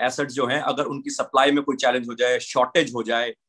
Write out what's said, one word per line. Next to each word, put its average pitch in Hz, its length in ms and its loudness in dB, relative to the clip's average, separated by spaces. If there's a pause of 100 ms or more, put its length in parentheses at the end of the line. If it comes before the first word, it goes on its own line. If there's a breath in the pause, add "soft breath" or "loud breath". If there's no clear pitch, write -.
assets 127 240 0
जो 127 200 -2
हैं, 139 140 0
अगर 135 240 -2
उनकी 139 260 -8
सप्लाई 135 400 2
में 143 140 2
कोई 135 120 -2
चैलेंज 123 320 0
हो 120 60 -8
जाए, 123 240 2
शॉर्टेज 135 560 0
हो 117 80 -2
जाए 117 320 -2 (140)